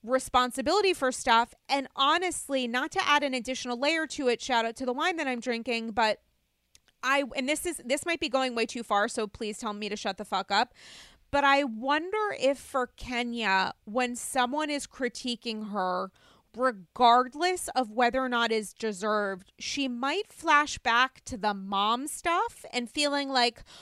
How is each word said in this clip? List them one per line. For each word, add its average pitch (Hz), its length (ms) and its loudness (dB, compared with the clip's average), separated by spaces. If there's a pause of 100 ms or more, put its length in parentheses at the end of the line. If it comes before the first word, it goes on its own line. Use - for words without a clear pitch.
responsibility 262 880 2
for 254 160 0
stuff. 233 440 2 (140)
And 269 280 0
honestly, 285 720 0
not 254 240 -2
to 381 120 -2
add 294 200 4
an 262 100 -2
additional 247 440 -4
layer 311 280 0
to 277 220 -2
it, 233 120 2
shout 233 240 0
out 226 120 -4
to 262 100 -6
the 247 60 -2
wine 330 240 0
that 311 100 -2
I'm 247 140 -4
drinking, 226 500 -4
but 214 300 2 (840)
I, 277 220 2 (100)
and 262 140 -4
this 302 180 -2
is, 349 180 -6
this 269 220 -2
might 339 140 -2
be 311 80 -2
going 262 260 0
way 233 100 0
too 233 200 -8
far, 208 240 2
so 220 180 -4
please 208 320 -8
tell 220 140 -8
me 208 160 -8
to 208 80 -6
shut 196 200 -6
the 208 80 -10
fuck 196 280 -2
up. 220 200 2 (600)
But 285 100 2
I 277 220 6
wonder 311 760 -2
if 262 180 2
for 247 280 -2 (100)
Kenya, 233 760 0 (120)
when 247 280 -2
someone 269 560 -2
is 285 160 -4
critiquing 233 840 -6
her, 185 400 -2 (440)
regardless 254 1160 2
of 247 160 0
whether 240 300 2
or 262 80 -2
not 233 240 2
is 220 200 0
deserved, 208 840 -2
she 277 300 -2
might 269 440 -4
flash 302 460 2
back 247 460 2
to - 120 -8
the 208 180 0
mom 202 520 0
stuff 359 680 -2
and 240 160 -4
feeling 285 400 0
like 240 360 2 (180)